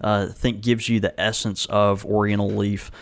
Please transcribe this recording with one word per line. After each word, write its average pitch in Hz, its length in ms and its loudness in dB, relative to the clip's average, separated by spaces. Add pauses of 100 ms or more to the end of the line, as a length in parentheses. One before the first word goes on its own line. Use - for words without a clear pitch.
uh, 104 280 2
think 113 320 -2
gives 113 280 0
you 113 120 2
the 95 200 -2
essence 107 460 -2
of 101 400 2
Oriental 104 420 2
leaf, 101 540 -2